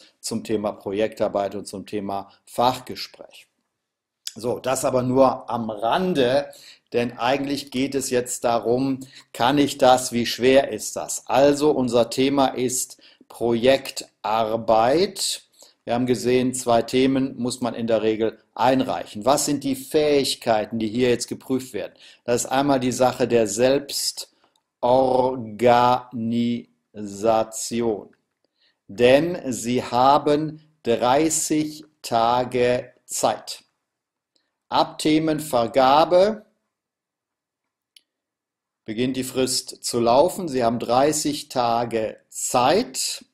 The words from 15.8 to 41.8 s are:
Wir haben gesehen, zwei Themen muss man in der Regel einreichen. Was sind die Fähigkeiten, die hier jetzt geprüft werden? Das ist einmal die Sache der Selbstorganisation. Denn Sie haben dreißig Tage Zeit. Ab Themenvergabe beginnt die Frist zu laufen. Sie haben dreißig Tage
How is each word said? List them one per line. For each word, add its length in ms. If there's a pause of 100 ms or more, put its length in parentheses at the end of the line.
Wir 120
haben 100
gesehen, 480
zwei 300
Themen 540
muss 240
man 120
in 140
der 160
Regel 340 (160)
einreichen. 720
Was 220
sind 160
die 120
Fähigkeiten, 1000
die 100
hier 220
jetzt 180
geprüft 460
werden? 200 (300)
Das 200
ist 80
einmal 280
die 120
Sache 360
der 200
Selbstorganisation. - (800)
Denn 640
Sie 320
haben 800 (220)
dreißig 1000 (200)
Tage 880 (120)
Zeit. 580 (1080)
Ab 300
Themenvergabe 1500 (2500)
beginnt 320
die 60
Frist 600
zu 160
laufen. 480
Sie 160
haben 140
dreißig 720
Tage 680 (120)